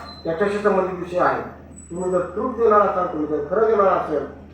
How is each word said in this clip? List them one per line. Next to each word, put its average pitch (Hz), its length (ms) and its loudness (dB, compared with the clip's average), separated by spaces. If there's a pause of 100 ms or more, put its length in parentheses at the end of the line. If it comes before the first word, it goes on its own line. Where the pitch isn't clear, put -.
(240)
त्याच्याशी 196 360 0
संबंधित 185 400 0
विषय 175 200 -4
आहे. 160 220 0 (480)
तुम्ही 180 220 -4
जर 180 100 2
ट्रूथ 226 320 -4
देणार 214 280 4
असाल, 180 260 0
तुम्ही 151 200 -4
जर 147 220 -2
खरं 220 180 2
देणार 202 180 4
असेल, 156 680 -2